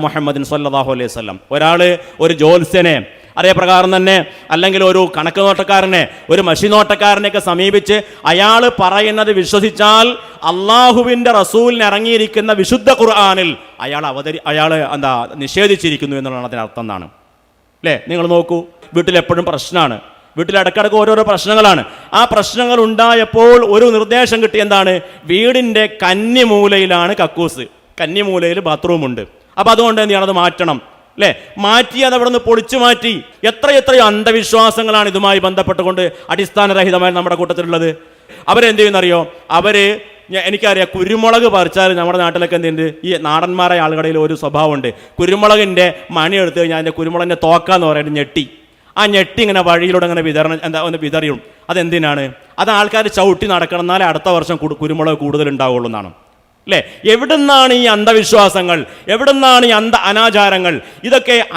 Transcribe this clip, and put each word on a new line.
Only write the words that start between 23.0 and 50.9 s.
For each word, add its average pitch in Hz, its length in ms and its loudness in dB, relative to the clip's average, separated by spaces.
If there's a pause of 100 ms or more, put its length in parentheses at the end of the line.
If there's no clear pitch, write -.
ഒരു 226 200 6
നിർദ്ദേശം 233 480 0
കിട്ടി, 214 220 0
എന്താണ്? 196 280 2 (380)
വീടിൻ്റെ 226 540 2 (180)
കന്നിമൂലയിലാണ് 202 1080 2 (100)
കക്കൂസ്, 160 420 -4 (360)
കന്നിമൂലയിൽ 175 580 -2 (100)
ബാത്റൂമുണ്ട്. 151 540 -4 (360)
അപ്പൊ 208 160 2
അതുകൊണ്ട് 226 280 2
എന്ത് 208 100 0
ചെയ്യണം? 196 160 0
അത് 190 120 -2
മാറ്റണം, 170 380 0 (380)
അല്ലേ? 202 140 2 (340)
മാറ്റി 240 440 0
അത് 254 80 0
അവിടെ 240 140 0
നിന്ന് 240 180 -2
പൊളിച്ചു 226 340 0
മാറ്റി. 240 300 2 (380)
എത്രയെത്രയോ 262 600 2
അന്ധവിശ്വാസങ്ങളാണ് 220 1000 0
ഇതുമായി 196 340 0
ബന്ധപ്പെട്ടുകൊണ്ട് 185 580 -2 (300)
അടിസ്ഥാനരഹിതമായി 190 840 0
നമ്മുടെ 175 240 -2
കൂട്ടത്തിലുള്ളത്. 170 500 -2 (640)
അവരെന്ത് 226 300 2
ചെയ്യുന്നറിയോ? 180 380 2 (380)
അവര് 202 280 2 (480)
ഞ-, 185 140 -4
എനിക്കറിയാം, 196 460 0
കുരുമുളക് 226 600 0
പറിച്ചാൽ 185 340 0 (100)
നമ്മുടെ 175 220 -2
നാട്ടിലൊക്കെ 170 380 -2
എന്തുണ്ട്, 160 260 -4 (220)
ഈ - 20 -2 (160)
നാടന്മാരായ 175 600 0
ആളുകളിൽ 160 380 -2
ഒരു 156 180 -2
സ്വഭാവമുണ്ട്, 147 460 -2 (300)
കുരുമുളകിൻ്റെ 196 680 2 (320)
മണി 165 260 0
എടുത്തു 165 160 -4
കഴിഞ്ഞാൽ 165 200 -2
അതിൻ്റെ 160 200 -6
കുരുമുളകിൻ്റെ 170 460 -4
തോക്കാന്ന് 170 440 2
പറയുന്നത് 151 300 -2
ഞെട്ടി, 143 260 -6 (500)
ആ 202 60 0 (120)
ഞെട്ടി 190 300 0
ഇങ്ങനെ 190 240 0
വഴിയിലൂടെ 175 380 2
ഇങ്ങനെ 170 220 -2
വിതരണം, 156 380 -2
എന്താ, 160 200 -6
ഒന്ന് 165 180 -6